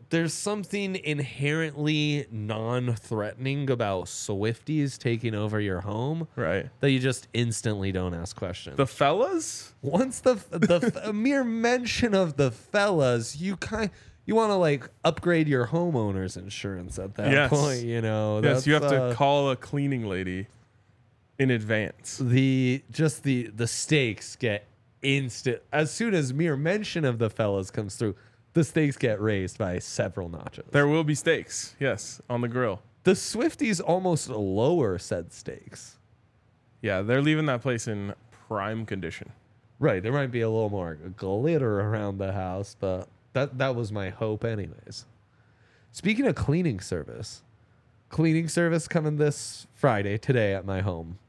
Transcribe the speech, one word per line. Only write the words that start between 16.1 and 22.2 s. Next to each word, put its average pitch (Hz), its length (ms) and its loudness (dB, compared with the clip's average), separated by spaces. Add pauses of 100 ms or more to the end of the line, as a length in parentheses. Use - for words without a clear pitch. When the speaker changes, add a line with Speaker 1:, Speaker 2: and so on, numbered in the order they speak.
Speaker 1:
insurance 92 600 -8
at 95 180 -8
that 107 160 0
Speaker 2:
Yes. 139 200 6
Speaker 1:
point, 143 320 2
you 117 180 -2
know? 107 420 0
Speaker 2:
Yes, 135 220 4
you 143 140 6
Speaker 1:
That's, 143 120 2
Speaker 2:
have - 20 4
to 131 160 4
Speaker 1:
uh, 123 40 0
Speaker 2:
call 139 380 4
a 127 40 -2
cleaning 139 520 -2
lady 92 400 -4 (920)
in 135 140 4
advance. 107 680 -2
Speaker 1:
the, 131 640 4 (100)